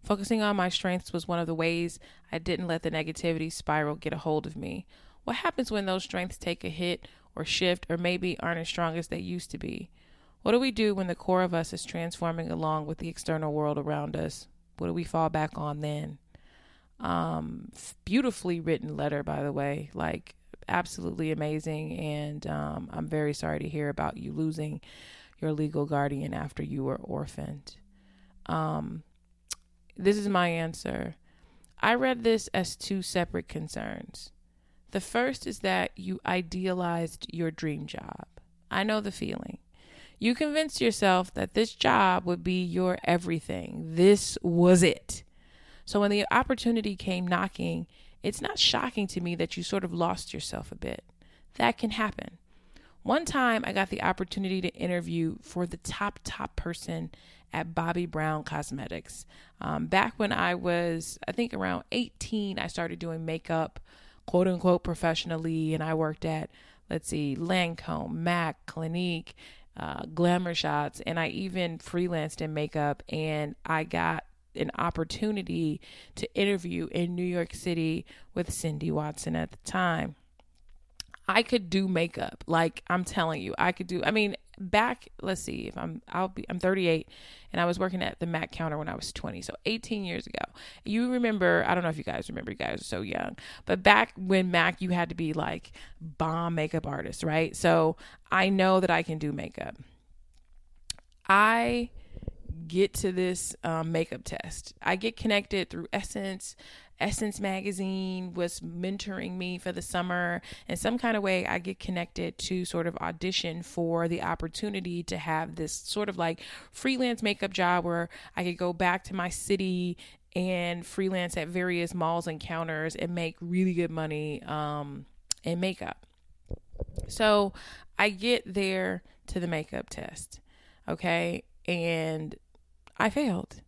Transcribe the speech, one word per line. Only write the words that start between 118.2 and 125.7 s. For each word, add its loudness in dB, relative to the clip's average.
I -2
could -2
go 0
back 2
to -6
my 0
city 0
and -2
freelance 0
at -2
various 0
malls 2
and -4
counters -4
and -2
make -2
really 2
good 0
money, -4
um, -6
in -2
makeup. -4